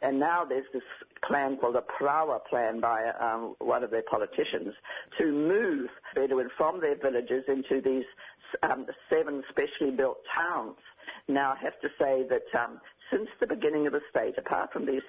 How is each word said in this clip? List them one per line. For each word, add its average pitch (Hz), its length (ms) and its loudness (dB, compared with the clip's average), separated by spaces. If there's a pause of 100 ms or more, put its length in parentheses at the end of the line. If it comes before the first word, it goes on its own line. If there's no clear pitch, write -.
and 135 180 2
now 170 240 2
there's 135 300 -2
this 127 100 -6 (420)
plan 139 300 2
called 120 200 2
the 120 80 2 (140)
Prawa 143 520 2
Plan 117 320 0
by, 113 300 2 (100)
um, 113 380 -2
one 120 220 2
of 117 100 -4
their 113 100 2
politicians 107 720 -2 (440)
to 160 140 4
move 156 580 2 (260)
Bedouin 131 420 2
from 170 240 2
their 143 160 2
villages 123 500 0
into 135 320 2
these, 131 240 2 (580)
um, 151 240 0 (240)
seven 147 400 2
specially 143 420 0
built 127 260 0 (180)
towns. 143 400 -2 (540)
Now, 139 240 2
I - 100 -4
have - 160 -6
to - 80 -4 (100)
say 131 320 2
that, 123 300 0
um, 117 220 -4 (280)
since 214 200 0 (100)
the - 80 2
beginning 151 400 2
of 135 60 2
the 147 160 0
state, 110 280 0
apart - 360 -2
from - 120 -4
these 139 240 0